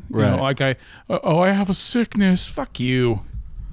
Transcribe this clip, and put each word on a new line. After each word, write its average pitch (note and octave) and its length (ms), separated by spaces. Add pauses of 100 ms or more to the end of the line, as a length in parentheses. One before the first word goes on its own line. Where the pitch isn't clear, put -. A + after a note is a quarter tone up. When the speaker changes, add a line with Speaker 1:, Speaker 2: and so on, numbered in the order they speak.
(100)
Speaker 1:
You - 60
know, A2 60 (140)
Speaker 2:
Right. - 40
Speaker 1:
like, C3+ 200
I, C3+ 100 (380)
uh, F#3 160
"Oh, D#3+ 160
I F#3 100
have G3 200
a F#3+ 40
sickness." G3+ 760
Fuck - 300
you. B2 440 (500)